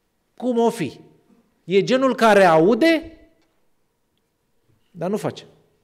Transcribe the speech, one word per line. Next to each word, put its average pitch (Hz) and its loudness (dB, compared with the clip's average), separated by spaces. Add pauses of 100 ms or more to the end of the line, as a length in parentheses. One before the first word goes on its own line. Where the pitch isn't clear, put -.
(360)
cum 233 -6
o 233 0
fi? 151 -10 (640)
E 190 0
genul 254 -2
care 202 2
aude, 220 2 (1700)
dar 175 -10
nu 214 -6
face. 160 -12 (380)